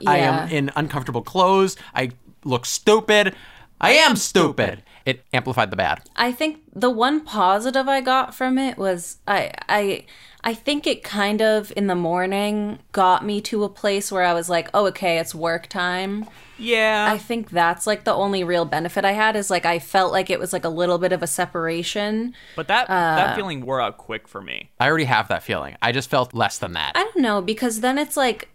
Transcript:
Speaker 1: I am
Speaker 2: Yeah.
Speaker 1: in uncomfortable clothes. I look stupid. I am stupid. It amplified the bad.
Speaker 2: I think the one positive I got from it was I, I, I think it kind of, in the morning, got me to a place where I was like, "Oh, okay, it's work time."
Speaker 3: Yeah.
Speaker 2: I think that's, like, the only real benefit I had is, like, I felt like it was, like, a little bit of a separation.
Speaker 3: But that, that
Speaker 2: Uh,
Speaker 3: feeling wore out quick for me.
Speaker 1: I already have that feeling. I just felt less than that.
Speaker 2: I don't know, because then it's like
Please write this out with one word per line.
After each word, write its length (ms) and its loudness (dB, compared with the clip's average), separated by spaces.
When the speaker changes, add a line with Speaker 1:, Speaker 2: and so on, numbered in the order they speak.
Speaker 1:
I 120 4
am 320 0
Speaker 2:
Yeah. 80 -2
Speaker 1:
in 180 0
uncomfortable 460 -4
clothes. 520 2
I 160 -2
look 220 -2
stupid. 680 4
I 140 6
am 200 6
stupid. 680 0
It 260 -4
amplified 400 0
the 40 -8
bad. 260 0
Speaker 2:
I 160 0
think 260 -4
the 140 2
one 320 0
positive 680 0
I 140 0
got 320 0
from 240 0
it 180 -2
was 400 -4
I, 260 0
I, 340 0
I 80 -2
think 340 -4
it 160 -2
kind 380 -2
of, 380 2
in 80 0
the 80 0
morning, 840 -2
got 320 4
me 160 -4
to 240 -2
a 60 -4
place 420 -4
where 100 0
I 120 4
was 160 -2
like, 240 0
"Oh, 140 4
okay, 300 0
it's 160 -6
work 340 -4
time." 580 -4
Speaker 3:
Yeah. 520 2
Speaker 2:
I 60 0
think 340 -6
that's, 360 2
like, 180 -2
the 80 2
only 320 0
real 220 2
benefit 380 -2
I 80 4
had 240 2
is, 120 -2
like, 160 0
I 140 2
felt 340 0
like 160 0
it 120 0
was, 120 -6
like, 120 -4
a 40 0
little 300 0
bit 140 0
of 100 -2
a 40 -4
separation. 1080 -4
Speaker 3:
But 120 -8
that, 200 2
that 440 2
Speaker 2:
Uh, 40 -4
Speaker 3:
feeling 280 -6
wore 160 -2
out 160 -2
quick 320 -10
for 140 -14
me. 280 -12
Speaker 1:
I 80 4
already 160 4
have 240 2
that 140 -2
feeling. 380 -6
I 120 2
just 180 -4
felt 240 0
less 240 0
than 140 -8
that. 240 -4
Speaker 2:
I 80 0
don't 140 -4
know, 220 2
because 400 -4
then 160 0
it's 200 -4
like 380 0